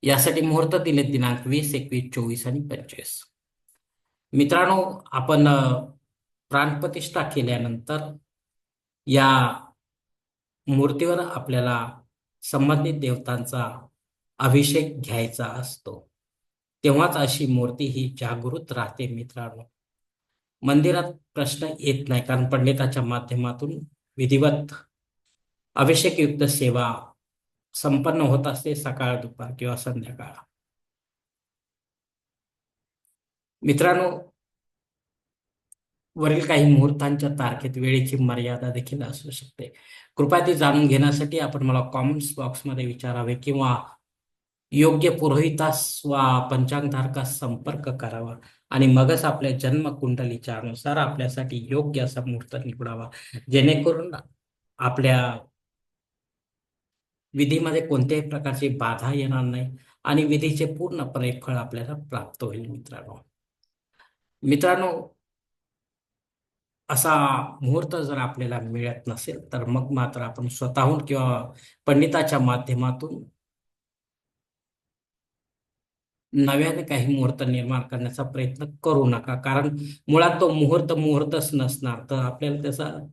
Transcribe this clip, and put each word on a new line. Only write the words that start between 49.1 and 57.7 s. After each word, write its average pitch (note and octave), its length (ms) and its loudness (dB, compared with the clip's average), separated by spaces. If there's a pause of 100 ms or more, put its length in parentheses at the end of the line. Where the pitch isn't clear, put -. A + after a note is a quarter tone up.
आपल्या C#3 340 0
जन्मकुंडलीच्या B2+ 1000 -2
अनुसार A#2+ 400 -6
आपल्यासाठी B2+ 720 -4
योग्य C#3+ 320 -2
असा C3 200 -4
मुहूर्त B2 340 -8 (100)
निवडावा, A#2 440 -10 (420)
जेणेकरून D#3 640 4 (640)
आपल्या B2+ 600 2 (1900)
विधीमध्ये D#3 540 2